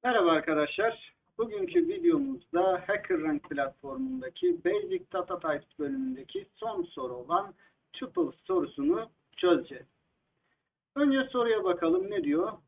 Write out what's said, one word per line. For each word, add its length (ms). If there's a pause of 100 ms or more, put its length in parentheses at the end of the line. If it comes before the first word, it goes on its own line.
Merhaba 260
arkadaşlar. 840 (240)
Bugünkü 500
videomuzda 960
HackerRank 640
platformundaki 1120
Basic 480
Data 260
Types 400
bölümündeki 760
son 280
soru 320
olan 400 (380)
tuple 520
sorusunu 680 (260)
çözeceğiz. 500 (1080)
Önce 360
soruya 340
bakalım 460
ne 140
diyor? 280 (160)